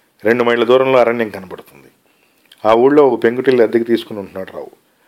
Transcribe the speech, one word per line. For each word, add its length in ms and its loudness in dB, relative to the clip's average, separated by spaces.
రెండు 200 0
మైళ్ళ 200 0
దూరంలో 340 2
అరణ్యం 320 0
కనబడుతుంది. 580 -20
ఆ 100 4
ఊళ్ళో 340 4
ఒక 160 -2
పెంకుటిల్లు 380 0
అద్దెకి 220 0
తీసుకుని 340 -4
ఉంటున్నాడు 340 -14
రావు. 180 -16